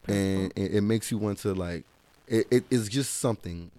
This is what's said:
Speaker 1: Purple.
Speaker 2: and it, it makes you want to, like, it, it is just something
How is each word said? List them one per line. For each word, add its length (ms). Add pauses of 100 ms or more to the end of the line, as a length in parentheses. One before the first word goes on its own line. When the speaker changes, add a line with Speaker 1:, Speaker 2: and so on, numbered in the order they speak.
Speaker 1:
Purple. 180
Speaker 2:
and 360
it, 180
it 80
makes 300
you 60
want 200
to, 160
like, 300 (420)
it, 240
it 200
is 180
just 280
something 640